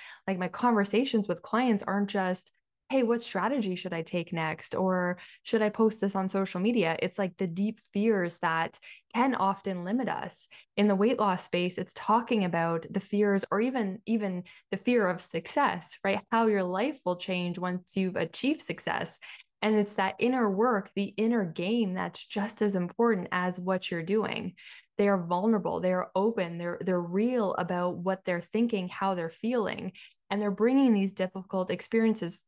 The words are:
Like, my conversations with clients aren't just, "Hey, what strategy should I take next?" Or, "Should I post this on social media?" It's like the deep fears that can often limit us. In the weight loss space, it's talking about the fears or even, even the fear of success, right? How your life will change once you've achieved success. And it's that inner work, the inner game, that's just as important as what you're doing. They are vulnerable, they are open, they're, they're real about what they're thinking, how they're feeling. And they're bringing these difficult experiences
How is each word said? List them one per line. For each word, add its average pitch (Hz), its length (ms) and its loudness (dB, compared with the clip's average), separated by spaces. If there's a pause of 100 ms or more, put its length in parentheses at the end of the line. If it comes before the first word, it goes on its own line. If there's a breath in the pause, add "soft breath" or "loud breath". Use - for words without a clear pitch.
(280 loud breath)
Like, 190 120 -2
my 180 80 -2
conversations 220 800 2
with 170 160 -4
clients 226 420 0
aren't 202 240 0
just, 185 420 -2 (380)
"Hey, 262 140 2
what 233 180 2
strategy 202 540 -2
should 180 180 -6
I 165 80 -4
take 170 320 -4
next?" 165 400 -4
Or, 180 460 0 (240 loud breath)
"Should 220 180 0
I 214 80 2
post 220 320 2
this 202 140 0
on 190 120 0
social 190 320 -2
media?" 190 440 2
It's 185 160 -4
like 190 180 -4
the 190 80 -2
deep 196 340 -4 (140)
fears 196 460 0
that 165 400 -2 (340 loud breath)
can 247 220 2
often 190 480 -2
limit 220 260 -2
us. - 380 -8 (280 loud breath)
In 208 120 4
the 202 80 6
weight 214 240 2
loss 190 240 2
space, 180 340 -2
it's - 160 -8
talking 226 520 2
about 165 440 0
the 196 100 -2
fears 202 520 2
or 196 100 0
even, 226 460 -2
even 202 360 -2 (280 loud breath)
the 190 60 -4
fear 233 300 2
of 180 140 0
success, - 800 -2
right? 196 180 0 (100)
How 226 160 4
your 202 160 2
life 196 420 -2
will 180 100 0
change 180 440 -4
once 180 360 -4
you've 185 200 0
achieved 262 480 -2
success. - 560 -6 (420 loud breath)
And 214 140 2
it's 208 200 0
that 196 240 0
inner 247 300 2
work, 202 460 0
the 196 220 -2
inner 226 260 2
game, 185 500 0
that's 180 320 -6
just 208 360 -4
as 202 140 2
important 185 560 0
as 180 280 -2
what 185 320 -2
you're 170 120 -4
doing. 190 500 -2 (440 loud breath)
They 202 120 4
are 190 140 2
vulnerable, 180 560 2
they 185 140 2
are 180 220 -2
open, 190 420 0
they're, 175 240 -6
they're 180 200 0
real 202 540 0
about 180 420 -2
what 185 280 -2
they're 175 160 -2
thinking, 214 480 0
how 196 240 0
they're 170 160 -4
feeling. 214 640 -2 (360 loud breath)
And 202 100 0
they're 208 120 0
bringing 247 420 6
these 196 200 2
difficult 185 580 -4
experiences 214 640 0 (100)